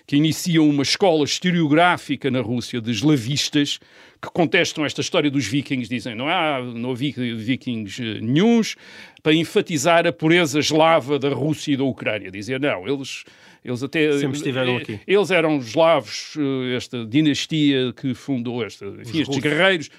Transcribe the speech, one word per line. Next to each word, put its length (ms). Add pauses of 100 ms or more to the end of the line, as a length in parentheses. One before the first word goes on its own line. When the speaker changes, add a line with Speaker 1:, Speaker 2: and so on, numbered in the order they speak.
Speaker 1:
que 100
inicia 460
uma 200
escola 420
historiográfica 1080
na 100
Rússia 400
de 100
eslavistas 880 (420)
que 100
contestam 540
esta 160
história 300
dos 160
vikings, 420
dizem, 260
"Não 140
há, 320
não 300
havia 220 (240)
vikings, 640
eh, 180
nenhuns", 560 (460)
para 120
enfatizar 720
a 60
pureza 460
eslava 600
da 100
Rússia 440
e 40
da 80
Ucrânia. 460
Dizia, 280
"Não, 280
eles... 380 (400)
Eles 180
até, 360
Speaker 2:
Sempre 200
estiveram 400
Speaker 1:
eh, 40
Speaker 2:
aqui. 240
Speaker 1:
eles 240
eram 280
eslavos, 800
eh, 360
esta 320
dinastia 880
que 180
fundou 520
esta, 220
enfim, 140
Speaker 2:
Os 80
Speaker 1:
estes 200
Speaker 2:
russos. 140
Speaker 1:
guerreiros, 560